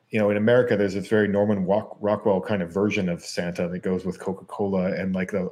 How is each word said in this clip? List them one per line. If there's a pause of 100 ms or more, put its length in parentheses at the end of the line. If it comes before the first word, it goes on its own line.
(120)
you
know,
in
America,
there's
this
very
Norman
Rock-,
Rockwell
kind
of
version
of
Santa
that
goes
with
Coca-Cola
and,
like,
the